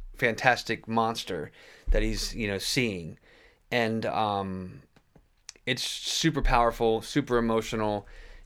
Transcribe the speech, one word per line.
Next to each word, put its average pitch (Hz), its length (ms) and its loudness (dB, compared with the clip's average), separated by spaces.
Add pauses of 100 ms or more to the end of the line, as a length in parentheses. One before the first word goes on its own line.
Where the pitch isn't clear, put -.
(140)
fantastic 117 720 2
monster 113 640 -2 (400)
that 107 120 6
he's, 107 320 -2
you 113 120 -2
know, 98 120 -2
seeing. 95 600 -2 (520)
And, 113 360 0
um, 98 760 -2 (840)
it's 127 160 -2
super - 600 -2
powerful, 117 600 4
super 127 360 0
emotional. 110 680 0 (400)